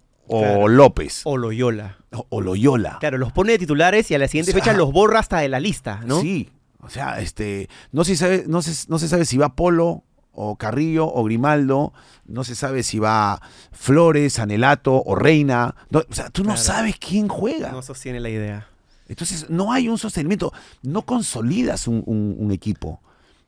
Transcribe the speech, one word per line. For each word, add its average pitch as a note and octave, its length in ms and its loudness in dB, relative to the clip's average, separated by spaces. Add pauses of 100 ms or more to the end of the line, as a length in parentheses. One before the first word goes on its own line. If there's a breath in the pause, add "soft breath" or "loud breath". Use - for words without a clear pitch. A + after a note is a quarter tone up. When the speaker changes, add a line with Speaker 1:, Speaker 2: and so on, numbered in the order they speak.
(280)
Speaker 1:
o A2+ 140 0
Speaker 2:
Claro. G#2 260 4
Speaker 1:
López. A#2+ 560 6
Speaker 2:
O C#3+ 140 -4
Loyola. A2+ 600 -4 (140)
Speaker 1:
O, A#2 180 -12
o G#2+ 120 -4
Loyola. G2 580 0
Speaker 2:
Claro, C#3+ 180 -2
los B2 140 -4
pone G3+ 220 2
de G#3+ 60 2
titulares F3 520 2
y D#3 40 0
a C#3+ 40 2
la C3+ 80 2
siguiente E3 240 0
Speaker 1:
O - 20 2
sea, F#3+ 100 2
Speaker 2:
fecha G#3+ 140 4
los D3 140 2
borra G#3 280 4
hasta - 200 -2
de D3 100 0
la C3 100 -2
lista, B2+ 460 -6
¿no? C3+ 160 0
Speaker 1:
Sí, D#3+ 280 -4 (320)
o - 80 -20
sea, C3 320 -8
este, G2+ 480 -8 (220 loud breath)
no D3+ 120 0
se F3+ 140 0
sabe, F3+ 300 2
no E3 140 0
se, D#3 280 -8
no E3 100 -2
se E3 80 -4
sabe E3+ 180 2
si B2 120 -2
va C#3+ 180 2
Polo E3+ 480 0 (280)
o G#2 240 -8
Carrillo D#3 520 -2
o B2 160 -2
Grimaldo, C3+ 680 2 (320 soft breath)
no C3 180 -10
se B2 120 -10
sabe C3+ 280 -4
si - 160 -4
va G#2+ 420 2 (300 loud breath)
Flores, D3 680 4
Anelato B2+ 640 2
o F#2+ 120 0
Reina. B2+ 600 2 (160 soft breath)
No, D3+ 80 4
o - 140 -6
sea, - 180 -8
tú F#3 120 -4
no G#3 100 0
Speaker 2:
Claro. - 80 -2
Speaker 1:
sabes A3 380 -2
quién G#3 280 -2
juega. G#3 440 -4
Speaker 2:
No B2+ 120 -12
sostiene B2+ 360 -10
la A#2+ 100 -6
idea. G#2+ 380 -6 (400)
Speaker 1:
Entonces, E3 420 -10
no F#3+ 220 0
hay B3+ 160 0
un A3+ 120 -2
sostenimiento, F3 520 -4 (320 loud breath)
no F#3 200 -4
consolidas G#3 840 -2
un, A#2 180 -2
un, G#2 340 -2
un G#2 120 -2
equipo. F#2 500 -6 (460 soft breath)